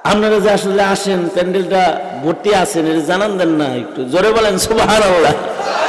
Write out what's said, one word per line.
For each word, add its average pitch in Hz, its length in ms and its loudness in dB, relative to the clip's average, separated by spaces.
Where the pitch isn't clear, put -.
আপনারা 208 360 2
যে 208 100 2
আসলে 196 320 0
আসেন, 190 460 0
প্যান্ডেলটা 180 720 0
ভর্তি 170 320 0
আছেন, 170 320 0
এটা 160 140 0
জানান 190 380 -2
দেন 170 100 0
না 156 160 0
একটু? 127 400 -6
জোরে 180 280 2
বলেন, 214 260 0
"সুবহানাল্লাহ।" 196 760 2